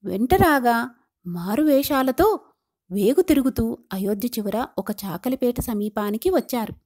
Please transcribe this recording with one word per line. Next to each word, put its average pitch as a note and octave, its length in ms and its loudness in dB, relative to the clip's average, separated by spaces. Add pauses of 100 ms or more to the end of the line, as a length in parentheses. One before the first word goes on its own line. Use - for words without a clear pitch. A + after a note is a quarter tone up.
వెంటరాగా B3 840 2 (380)
మారువేషాలతో C4+ 1120 2 (520)
వేగు G#3 300 2
తిరుగుతూ B3+ 560 0 (160)
అయోధ్య G3+ 340 -2
చివర G#3+ 400 -4 (100)
ఒక G3+ 140 -6
చాకలిపేట A#3+ 720 -4
సమీపానికి G#3 680 -4
వచ్చారు. A#3+ 440 -2 (120)